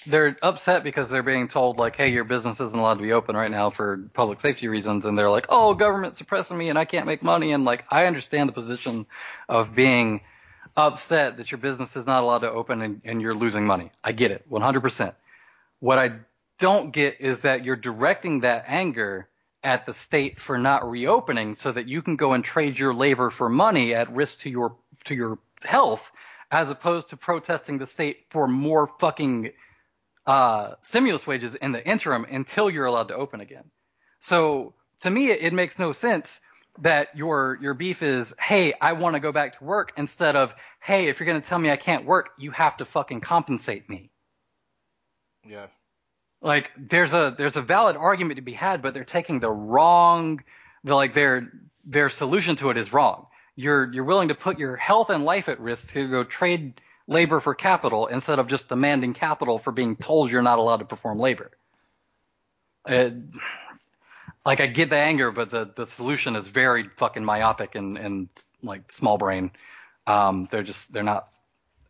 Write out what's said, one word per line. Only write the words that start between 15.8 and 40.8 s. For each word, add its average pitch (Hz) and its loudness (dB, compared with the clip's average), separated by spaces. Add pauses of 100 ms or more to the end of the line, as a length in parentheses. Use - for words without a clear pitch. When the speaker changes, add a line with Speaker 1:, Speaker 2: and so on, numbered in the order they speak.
Speaker 1:
What 131 4
I 123 2 (460)
don't 185 2
get 143 0
is 131 -2
that 131 0
you're 131 -2
directing 135 -2
that 117 0
anger 120 -4 (340)
at 127 0
the 120 -10
state - -4
for 135 -6
not 131 2
reopening 120 0
so 135 -6
that 120 -6
you 147 -6
can 165 -2
go 139 2
and 123 2
trade 143 -2
your 135 0
labor 127 2
for 117 -2
money 135 2
at 117 0
risk 139 -4
to 139 -10
your, 120 -4 (280)
to 143 -8
your 117 -6 (260)
health, - 2 (400)
as 147 0
opposed 170 -2
to 147 -16
protesting 156 -4
the 131 -8
state - -6
for 147 0
more 147 2
fucking, 135 -2 (760)
uh, 117 4
stimulus 226 0
wages 120 -6
in 135 -6
the 117 -6
interim 156 0
until 190 0
you're 143 -2
allowed 117 0
to - -10
open 127 -8
again. 131 -20 (560)
So 151 0 (260)
to 185 -2
me, 254 2
it, 170 2
it 165 0
makes 180 -2
no 170 -2
sense - -2 (380)
that 151 2
your, 143 -2
your 127 -4
beef 170 -6
is, 127 -2
"Hey, 180 2
I 165 2
wanna 160 -2
go 151 -4
back 143 -4
to 135 -20
work," 190 -2
instead 147 0
of, 131 2 (260)